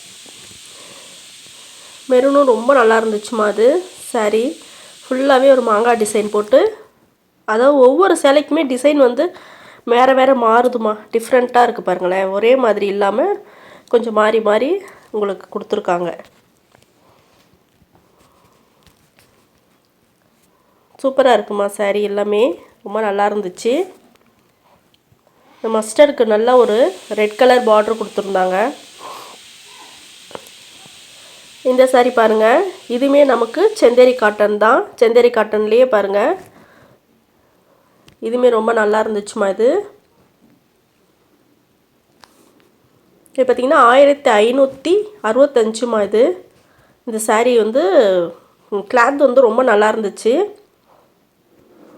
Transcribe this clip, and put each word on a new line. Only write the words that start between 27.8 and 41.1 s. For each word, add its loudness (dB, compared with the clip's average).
கொடுத்துருந்தாங்க. -4
இந்த 2
சாரி 2
பாருங்க, 2
இதுவுமே 2
நமக்கு -2
செந்தேரி 4
காட்டன் -2
தான். 2
செந்தேரி 4
காட்டன்லயே 0
பாருங்க, -2
இதுவுமே 0
ரொம்ப 0
நல்லா 0
இருந்துச்சுமா -6
இது. 0